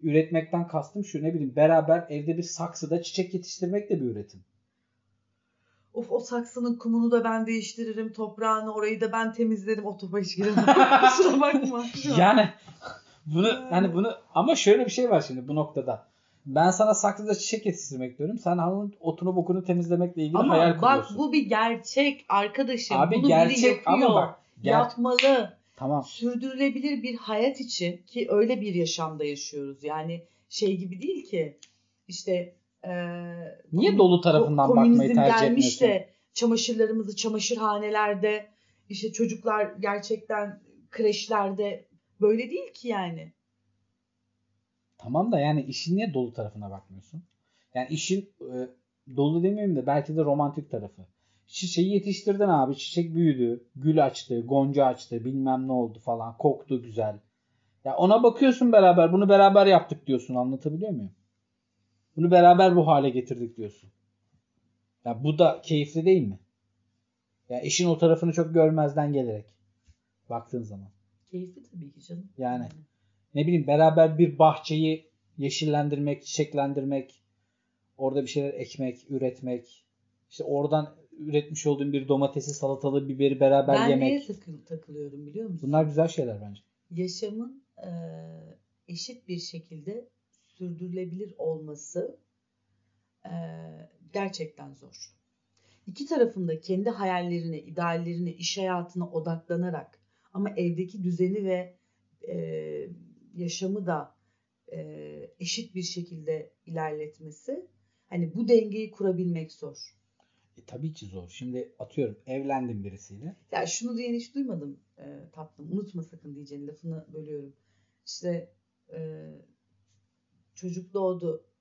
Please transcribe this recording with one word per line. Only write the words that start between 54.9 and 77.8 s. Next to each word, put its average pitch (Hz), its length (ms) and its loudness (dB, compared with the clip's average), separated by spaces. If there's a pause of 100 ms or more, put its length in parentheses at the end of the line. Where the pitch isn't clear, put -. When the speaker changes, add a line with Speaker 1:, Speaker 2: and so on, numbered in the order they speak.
Speaker 1:
bilmem 131 420 -2
ne 131 40 -4
oldu 117 280 -2
falan. 117 380 -6
Koktu 135 460 -2
güzel. 107 360 -6 (640)
Ya 131 120 -4
ona 214 260 6
bakıyorsun 240 480 4
beraber. 175 420 8
"Bunu 196 160 4
beraber 196 360 10
yaptık." 165 420 4
diyorsun. 131 280 -2
Anlatabiliyor 147 560 -4
muyum? 104 200 -8 (1040)
"Bunu 170 160 2
beraber 175 440 10
bu 160 120 6
hale 143 220 4
getirdik." 120 480 -6
diyorsun. 104 320 -14 (1160)
Ya 117 180 -6
bu 151 160 0
da 160 220 4
keyifli 156 440 -2
değil 180 220 4
mi? 98 120 -8 (1120)
Ya 123 120 -6
eşin 175 260 0
o 165 100 2
tarafını 165 360 4
çok 160 200 -2
görmezden 151 600 2
gelerek 117 320 -4 (840)
baktığın 117 340 -8
zaman. 98 260 -16 (420)
Speaker 2:
Keyifli 180 320 -14
tabii 151 280 -18
ki - 100 -20
canım. 175 360 -16
Speaker 1:
Yani 123 260 -6
Speaker 2:
Yani. 110 80 -14 (640)
Speaker 1:
ne 143 120 0
bileyim 165 200 0
beraber 156 500 6
bir 151 220 4
bahçeyi 156 720 2 (280)
yeşillendirmek, 143 880 -2
çiçeklendirmek, 139 1000 -4 (760)